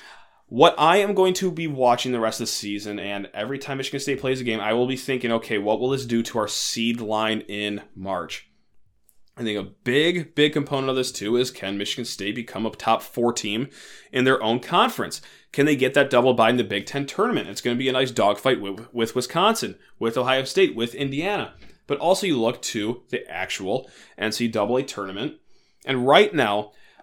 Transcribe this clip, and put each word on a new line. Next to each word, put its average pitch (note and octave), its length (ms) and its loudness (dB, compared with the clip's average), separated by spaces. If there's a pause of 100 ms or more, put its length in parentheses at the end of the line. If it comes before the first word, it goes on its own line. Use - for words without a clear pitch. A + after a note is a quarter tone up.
(520)
what D3 240 8
I E3 220 6
am G3+ 160 2
going F#3 200 6
to F#3 160 -2
be E3 160 -6
watching B2+ 460 2
the A#2 80 0
rest A2 180 0
of A#2 80 -4
the - 60 -4
season, G#2 460 -6
and G2+ 340 -8
every A#2+ 260 -6
time C3+ 200 -8
Michigan C3+ 220 -6
State C3+ 200 -2
plays C3 180 0
a C3 60 -6
game, A2 160 -2
I G#2+ 140 0
will A#2+ 120 2
be C3 120 -4
thinking, B2 340 -2
"Okay, A2+ 240 -2
what G#2 240 0
will B2+ 80 0
this C3 160 -2
do A#2 200 0
to - 140 -6
our G#2+ 80 0
seed A#2 540 -2
line A2 480 -2
in G#2 320 -4 (160)
March?" F#2 540 -8 (840)
I A#2+ 100 -8
think G#2+ 140 -2
a G2 120 -6 (120)
big, D#3 520 0
big D3+ 180 4
component C#3 380 -2
of C3 60 -2
this, B2+ 140 0
too, G#2+ 280 0
is B2+ 120 0
can G2+ 280 -6
Michigan G#2 260 -4
State G2+ 300 -6
become A2+ 320 -6
a A2 40 -4
top - 300 0
four A#2 320 0
team A2+ 380 -4 (420)
in B2+ 120 0
their C3 180 4
own A#2 180 2
conference? F3+ 640 0 (300)
Can C#3+ 120 2
they D3+ 100 4
get B2+ 200 2
that C3+ 160 4
double B2+ 240 6
bye A2+ 160 6
in B2 80 4
the A#2 60 0
Big G2+ 200 -4
Ten C#3+ 220 -6
tournament? F3+ 420 -2
It's G2+ 140 -10
gonna A#2+ 120 -2
be C3 140 -2
a C3 40 2
nice C3 180 0
dogfight A2+ 500 2
with, G2 320 -10
with A2+ 220 0
Wisconsin, C3 640 0 (200)
with A2+ 200 0
Ohio C3 260 2
State, F3+ 300 2
with A#2 200 -4
Indiana. C#3+ 600 -4 (320)
But D3 100 -2
also F3+ 300 2
you D3+ 120 2
look A2+ 220 0
to A#2 480 -6
the - 180 -6
actual F#2+ 640 -6 (280)
N G#2+ 140 -2
C A#2 160 -2
double A2 280 0
A C3 60 0
tournament. G#2 540 -8 (500)
And C3 200 0
right G3 280 6
now, G#2+ 380 0 (300)